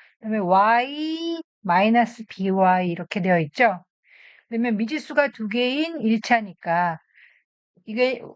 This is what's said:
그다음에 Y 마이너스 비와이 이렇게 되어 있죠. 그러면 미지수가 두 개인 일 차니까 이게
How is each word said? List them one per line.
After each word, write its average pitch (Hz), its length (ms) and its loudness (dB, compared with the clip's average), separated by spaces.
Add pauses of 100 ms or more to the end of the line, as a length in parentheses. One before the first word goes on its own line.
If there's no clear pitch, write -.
(180)
그다음에 220 200 -4
Y 285 1040 0 (180)
마이너스 220 680 2
비와이 185 640 0
이렇게 175 320 -6
되어 180 180 2
있죠. 180 420 0 (680)
그러면 233 280 -2
미지수가 277 520 -2
두 220 200 -10
개인 269 520 -2
일 226 200 2
차니까 175 800 -2 (880)
이게 247 360 -2 (140)